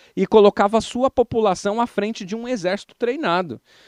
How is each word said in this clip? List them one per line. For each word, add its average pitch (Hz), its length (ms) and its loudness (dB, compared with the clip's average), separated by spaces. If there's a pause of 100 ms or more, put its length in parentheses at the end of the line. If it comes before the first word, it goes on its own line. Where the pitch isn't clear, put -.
(140)
e 185 120 0
colocava 208 500 4
a 214 60 2
sua 254 280 -2
população 220 680 0
à 240 60 0
frente 214 360 -6
de 190 140 -8
um 233 100 -10
exército 196 520 -6
treinado. 185 600 -2 (300)